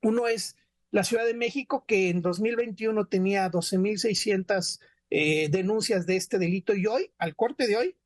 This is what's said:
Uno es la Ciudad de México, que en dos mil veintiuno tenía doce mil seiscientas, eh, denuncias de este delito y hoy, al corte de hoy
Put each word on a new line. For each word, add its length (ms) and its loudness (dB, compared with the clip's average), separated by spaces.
Uno 260 0
es 300 -4
la 120 2
Ciudad 220 0
de 80 0
México, 520 -4
que 220 2
en 140 0
dos 180 -2
mil 160 0
veintiuno 500 -2
tenía 440 2
doce 260 -2
mil 220 0
seiscientas, 840 0
eh, 400 2
denuncias 560 0
de 100 2
este 220 -2
delito 360 0
y 120 0
hoy, 320 0
al 180 -4
corte 300 0
de 100 2
hoy 300 -2